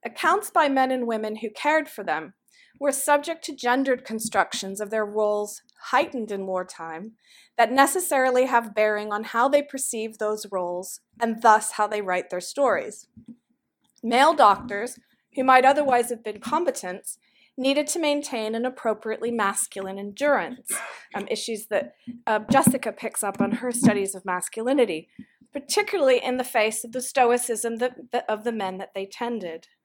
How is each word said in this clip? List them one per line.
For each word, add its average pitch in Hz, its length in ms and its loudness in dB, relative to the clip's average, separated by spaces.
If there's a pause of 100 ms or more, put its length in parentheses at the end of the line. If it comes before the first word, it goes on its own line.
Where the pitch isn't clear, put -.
accounts 339 460 0
by 311 180 4
men 262 220 2
and 254 160 -2
women 220 300 -4
who 220 120 -8
cared 294 400 0
for - 140 -14
them 160 320 -4 (460)
were 277 120 0
subject 294 520 0
to 294 100 -8
gendered 262 500 0
constructions 202 760 -4
of 202 100 -6
their 220 160 0
roles 208 560 -2 (280)
heightened 247 420 0
in 196 140 -6
wartime 185 680 -8 (440)
that 233 160 4
necessarily 262 760 4
have 233 280 0
bearing 214 380 0
on 214 120 -4
how 233 240 2
they 285 140 4
perceive 226 560 -6
those 214 320 -4
roles 180 500 -6 (200)
and 226 220 -2
thus 220 300 6
how 208 140 0
they 208 160 -4
write 185 280 -2
their 180 100 -6
stories. 196 680 -2 (960)
Male 254 320 6
doctors, 208 640 4 (360)
who 262 100 -2
might 262 200 8
otherwise 262 460 4
have 226 120 -6
been 214 180 -8
combatants, 269 760 -4 (380)
needed 277 320 0
to 349 100 -4
maintain 277 560 -2
an 233 100 -2
appropriately 226 680 -4
masculine 196 680 -4
endurance, 208 760 -2 (420)
um, 202 140 -6
issues 214 380 -6
that, - 280 -2 (320)
uh, 214 120 0 (120)
Jessica 262 420 4
picks - 320 -8
up 196 160 -4
on 202 120 0
her 247 200 -4
studies 202 420 2
of 185 100 -14
masculinity, 196 840 0 (440)
particularly 285 720 0
in 254 140 -2
the 254 80 -4
face 220 400 -2
of 233 80 -14
the 254 80 -6
stoicism 240 800 0
that, 247 340 -6
that, 247 160 -2
of 214 160 -4
the 233 80 -2
men 190 260 -6
that - 160 -14
they 196 100 -6
tended. 196 600 -8 (180)